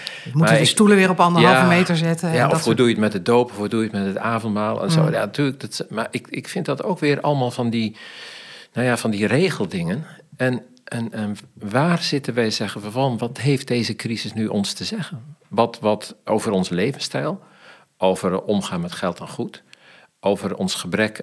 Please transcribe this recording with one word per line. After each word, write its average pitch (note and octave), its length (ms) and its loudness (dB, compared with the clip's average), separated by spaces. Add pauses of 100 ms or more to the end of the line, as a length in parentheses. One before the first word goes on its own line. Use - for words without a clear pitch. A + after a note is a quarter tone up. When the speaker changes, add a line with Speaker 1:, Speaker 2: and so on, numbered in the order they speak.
(240)
Speaker 1:
moeten B2 180 -2
Speaker 2:
Maar G#3+ 120 6
Speaker 1:
de F3+ 60 6
Speaker 2:
ik D3+ 80 4
Speaker 1:
stoelen G#3 300 6
weer F#3+ 120 6
op F#3 100 2
anderhalve F3 420 6
Speaker 2:
Ja. F3+ 60 6
Speaker 1:
meter F3 300 4
zetten E3 320 0
en E3 60 0
Speaker 2:
Ja, C#3 60 2
Speaker 1:
dat - 100 4
Speaker 2:
of - 20 2
hoe D#3+ 100 2
Speaker 1:
soort A2+ 140 2
Speaker 2:
doe B2 80 6
je A#2 60 6
het G#2+ 100 0
met G#2+ 100 2
de G2 100 -4
doop, A#2+ 300 4
of - 60 -14
hoe G#2 100 -4
doe A2+ 120 -2
je A2 100 0
het G#2+ 60 -6
met G2 100 -2
het G2 120 -2
avondmaal A2 680 -2
en C3 80 0
zo. D#3 120 4
Speaker 1:
Mm. - 80 2
Speaker 2:
Ja, G#2+ 80 0
natuurlijk, C3 400 -2
dat, - 300 -10
maar A2 220 -6
ik, - 180 -8
ik - 180 -10
vind F3+ 180 -6
dat C#3 180 -4
ook F3 160 -4
weer C#3+ 220 0
allemaal C#3 300 0
van A#2+ 180 -2
die, A2 260 -2 (760)
nou A#2+ 140 0
ja, A#2+ 100 2
van A2+ 140 -2
die G#2 160 0
regeldingen. A2 800 0 (320)
En, B2+ 240 0 (220)
en, A#2 280 -6
en G#2 260 -6 (160)
waar C#3+ 480 0
zitten C3 320 -4
wij, A2+ 180 0
zeggen G#2 300 -6
we, G#2 100 -8
van, B2+ 260 0
wat A#2 200 -6
heeft C3+ 300 0
deze A#2+ 280 -2
crisis A2+ 380 -6
nu A2 140 -2
ons G2+ 260 -2
te G2+ 100 -12
zeggen? D3+ 520 -8 (120)
Wat, A#2 320 0
wat G#2+ 360 -2 (100)
over A2 260 0
onze F2+ 220 0
levensstijl, C#3 680 -4 (560)
over F#2 440 0
omgaan G2 400 -2
met F2 100 -8
geld - 280 -4
en - 80 -12
goed, - 360 -10 (560)
over G2 360 -2
ons F#2+ 180 -4
gebrek G#2+ 500 -4